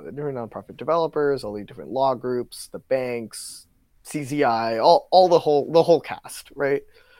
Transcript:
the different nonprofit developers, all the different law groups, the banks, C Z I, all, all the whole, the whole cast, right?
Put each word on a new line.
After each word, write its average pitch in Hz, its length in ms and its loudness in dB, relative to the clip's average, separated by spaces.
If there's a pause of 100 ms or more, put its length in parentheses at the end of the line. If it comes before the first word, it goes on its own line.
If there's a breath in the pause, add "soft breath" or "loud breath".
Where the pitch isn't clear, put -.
the 78 80 -14
different 143 240 -8
nonprofit 101 400 -12
developers, 147 680 -2
all 104 100 -10
the 104 100 -10
different 92 280 -16
law 131 220 0
groups, 123 580 -8
the 95 80 -12
banks, 123 880 -8 (340)
C 151 220 -8
Z 143 200 0
I, 113 340 0
all, 151 340 4
all 185 160 8
the 170 100 6
whole, 147 320 2
the 160 140 6
whole 165 160 6
cast, - 540 -14
right? 139 280 -2 (380 soft breath)